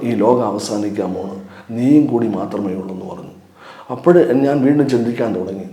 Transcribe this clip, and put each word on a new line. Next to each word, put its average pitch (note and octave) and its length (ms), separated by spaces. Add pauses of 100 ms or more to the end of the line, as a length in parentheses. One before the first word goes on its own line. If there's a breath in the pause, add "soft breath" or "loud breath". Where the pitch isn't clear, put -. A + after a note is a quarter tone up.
ഈ A#2+ 120
ലോകം A#2+ 320
അവസാനിക്കാൻ G2+ 680
പോണ്, F#2+ 220 (420 loud breath)
നീയും C#3 280
കൂടി A#2 220 (100)
മാത്രമേ G2 420
ഉള്ളൂ F#2+ 140
എന്ന് F#2 160
പറഞ്ഞു. - 220 (580 loud breath)
അപ്പോഴേ E3+ 320 (240)
ഞാൻ C#3 200
വീണ്ടും C#3+ 220
ചിന്തിക്കാൻ A#2 460
തുടങ്ങി, F#2+ 380